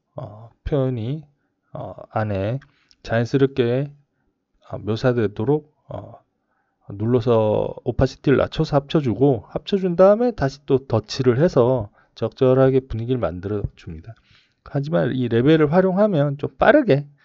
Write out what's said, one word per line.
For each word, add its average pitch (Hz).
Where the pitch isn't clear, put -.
어, 110
표현이, 131
어, 104
안에 107
자연스럽게, 131
어, -
묘사되도록, 113
어, -
눌러서 110
오파시티를 -
낮춰서 -
합쳐주고, 139
합쳐준 185
다음에 208
다시 -
또 135
덧칠을 120
해서 131
적절하게 131
분위기를 123
만들어줍니다. 95
하지만 143
이 127
레벨을 143
활용하면 180
좀 -
빠르게, 208